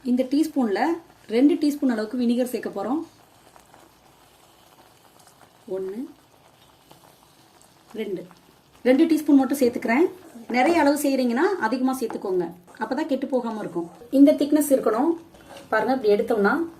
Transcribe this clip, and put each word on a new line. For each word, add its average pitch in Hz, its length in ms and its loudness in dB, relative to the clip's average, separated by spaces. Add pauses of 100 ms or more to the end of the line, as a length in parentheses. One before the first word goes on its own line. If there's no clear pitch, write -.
(100)
இந்த 247 120 2 (100)
டீஸ்பூன்ல 262 480 0 (540)
ரெண்டு 285 280 6
டீஸ்பூன் 285 320 0
அளவுக்கு 214 280 -4
வினிகர் 240 300 0
சேர்க்க 214 240 -6
போறோம். 220 240 -2 (2750)
ஒண்ணு, 190 240 -8 (2000)
ரெண்டு. 196 220 -6 (640)
ரெண்டு 277 220 6
டீஸ்பூன் 294 300 4
மட்டும் 277 220 -2
சேர்த்துக்கிறேன். 240 440 2 (500)
நிறைய 339 260 4
அளவு 285 220 4
செய்றீங்கன்னா 262 420 2 (200)
அதிகமா 254 340 0
சேர்த்துக்கோங்க, 185 460 -2 (360)
அப்பதான் 277 300 -4
கெட்டு 262 220 -2
போகாம 226 300 -4
இருக்கும். 170 240 -6 (300)
இந்த 285 120 4 (100)
திக்னஸ் 294 360 0
இருக்கணும். 240 360 0 (580)
பாருங்க, 220 280 0
இப்படி 208 180 2
எடுத்தோம்னா 214 380 0 (260)